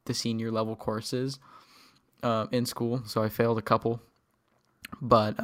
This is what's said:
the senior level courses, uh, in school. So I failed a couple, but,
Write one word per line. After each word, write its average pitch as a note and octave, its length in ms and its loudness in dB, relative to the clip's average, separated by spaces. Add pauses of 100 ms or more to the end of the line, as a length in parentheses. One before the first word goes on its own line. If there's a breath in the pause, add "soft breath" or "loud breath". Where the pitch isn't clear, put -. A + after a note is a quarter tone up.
the B2 80 -2
senior A2+ 380 -2
level A2 240 0
courses, B2+ 600 -4 (840 soft breath)
uh, A2+ 280 0
in B2 140 2
school. A#2 400 -2
So A2 160 -2
I A2 60 2
failed A#2 300 2
a A2 40 -2
couple, A#2 400 0 (1000)
but, A2 420 4